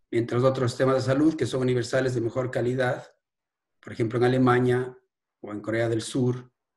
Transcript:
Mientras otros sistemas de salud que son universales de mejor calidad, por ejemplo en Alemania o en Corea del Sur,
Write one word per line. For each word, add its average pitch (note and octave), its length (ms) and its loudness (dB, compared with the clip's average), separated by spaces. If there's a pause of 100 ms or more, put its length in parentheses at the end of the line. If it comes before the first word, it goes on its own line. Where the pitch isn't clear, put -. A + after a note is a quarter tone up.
Mientras A#2 320 0
otros C3 300 0
sistemas C3+ 240 2
de B2+ 180 0
salud D#3 220 2
que - 100 -2
son C3 160 -2
universales B2+ 540 0
de A#2 60 -2
mejor B2 280 -4
calidad, B2+ 560 -2 (760)
por G#2 140 -14
ejemplo A#2 240 -2
en A#2+ 80 4
Alemania B2+ 720 4 (440)
o G#2 100 -12
en G#2 100 -10
Corea A#2 260 -2
del A2+ 140 0
Sur, B2 500 -2 (260)